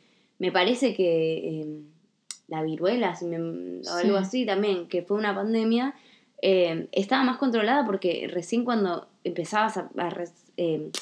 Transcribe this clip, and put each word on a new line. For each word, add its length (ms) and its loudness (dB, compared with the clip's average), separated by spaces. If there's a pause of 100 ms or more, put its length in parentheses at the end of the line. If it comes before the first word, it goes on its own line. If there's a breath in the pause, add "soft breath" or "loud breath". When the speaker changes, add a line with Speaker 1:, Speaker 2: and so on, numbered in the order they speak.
(380 soft breath)
Speaker 1:
me 140 -2
parece 420 2
que, 680 0
em, 240 -10 (640)
la 140 -6
viruela, 540 0
si 100 -10
me, 140 -4
o 560 -8
algo 240 4
Speaker 2:
Sí. 40 0
Speaker 1:
así 220 -2
también, 420 0
que 140 -2
fue 160 -2
una 160 0
pandemia, 640 0 (460 soft breath)
em, 500 4
estaba 320 2
más 140 2
controlada 480 2
porque 460 0
recién 340 0
cuando 420 0 (160)
empezabas 540 -2
a, 200 -6
a 120 -2
res-, 240 -8 (240)
em, 340 -2 (100)